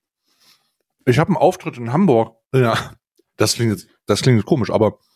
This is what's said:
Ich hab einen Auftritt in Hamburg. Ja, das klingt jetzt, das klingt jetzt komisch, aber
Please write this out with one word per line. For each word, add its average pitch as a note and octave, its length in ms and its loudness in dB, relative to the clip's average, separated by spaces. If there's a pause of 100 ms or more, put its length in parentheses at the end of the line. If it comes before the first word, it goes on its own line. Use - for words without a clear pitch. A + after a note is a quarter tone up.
(1040)
Ich B2+ 140 2
hab - 80 0
einen G3 80 0
Auftritt D#3 420 -2
in A#2 140 -10
Hamburg. C3 460 0 (160)
Ja, A#2 400 0 (420)
das - 200 0
klingt A#2 160 -2
jetzt, - 180 -8 (160)
das G#2 160 0
klingt B2+ 160 4
jetzt G2+ 80 0
komisch, C3 260 -2
aber G#2 280 0 (160)